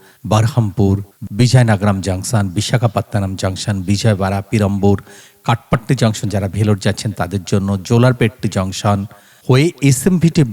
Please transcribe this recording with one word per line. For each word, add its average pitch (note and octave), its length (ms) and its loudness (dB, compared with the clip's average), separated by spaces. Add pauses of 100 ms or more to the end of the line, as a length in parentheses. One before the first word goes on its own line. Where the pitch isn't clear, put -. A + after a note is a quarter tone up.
(260)
বারহামপুর, G#2+ 720 2 (440)
বিজয়নাগরম A2 580 4 (100)
জংশন, G2 380 -2 (120)
বিশাখাপত্তনম G#2 720 -2 (100)
জংশন, G2 340 -4 (140)
বিজয়বাড়া, G2 500 0 (100)
পিরম্বুর, G2+ 500 2 (480)
কাটপাট্টি - 540 -2
জংশন, A2 280 0
যারা G2 260 -2
ভেলোর G#2 300 2
যাচ্ছেন G2+ 340 -4
তাদের F2 320 -6
জন্য G2 180 0 (180)
জোলারপেট্টি A#2+ 600 2 (100)
জংশন G2 420 -2 (480)
হয়ে C3 180 4 (240)
এসএমভিটি E3 520 2 (120)